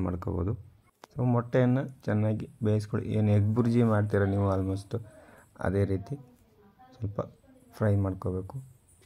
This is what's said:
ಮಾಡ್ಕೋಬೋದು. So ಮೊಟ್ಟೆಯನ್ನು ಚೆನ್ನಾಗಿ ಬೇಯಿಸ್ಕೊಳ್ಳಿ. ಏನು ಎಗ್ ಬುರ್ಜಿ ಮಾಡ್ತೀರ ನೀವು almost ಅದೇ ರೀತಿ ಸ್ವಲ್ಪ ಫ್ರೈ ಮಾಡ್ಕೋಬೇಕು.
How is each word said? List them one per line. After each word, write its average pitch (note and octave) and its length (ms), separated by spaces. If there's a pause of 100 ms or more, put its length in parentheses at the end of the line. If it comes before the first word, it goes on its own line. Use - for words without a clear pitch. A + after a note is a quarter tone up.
ಮಾಡ್ಕೋಬೋದು. F2+ 480 (580)
So B2 220
ಮೊಟ್ಟೆಯನ್ನು B2 500 (240)
ಚೆನ್ನಾಗಿ G#2+ 400 (200)
ಬೇಯಿಸ್ಕೊಳ್ಳಿ. G#2+ 380 (120)
ಏನು G#2+ 220
ಎಗ್ G#2 180
ಬುರ್ಜಿ A#2+ 340
ಮಾಡ್ತೀರ G#2 440
ನೀವು G2+ 200
almost F#2+ 380 (720)
ಅದೇ G2 240
ರೀತಿ G2 260 (800)
ಸ್ವಲ್ಪ G#2 240 (600)
ಫ್ರೈ G#2+ 140 (120)
ಮಾಡ್ಕೋಬೇಕು. F#2+ 520 (500)